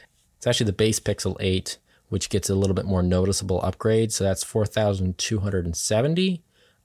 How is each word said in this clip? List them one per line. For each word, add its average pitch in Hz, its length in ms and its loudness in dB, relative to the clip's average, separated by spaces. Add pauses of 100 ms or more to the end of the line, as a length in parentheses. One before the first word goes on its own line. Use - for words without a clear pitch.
(480)
Especially 120 180 2
the 101 80 0
base 110 260 2
Pixel 95 400 -2
eight, 92 380 -2 (320)
which 101 200 -4
gets 101 200 -2
a 98 60 2
little 98 180 2
bit 90 120 -2
more 92 180 2
noticeable 92 600 0
upgrade. 110 500 0
So - 100 -2
that's 95 200 0
four 110 220 -2
thousand 98 520 0
two - 240 -2
hundred 95 240 -2
and 82 100 -4
seventy 165 680 0 (420)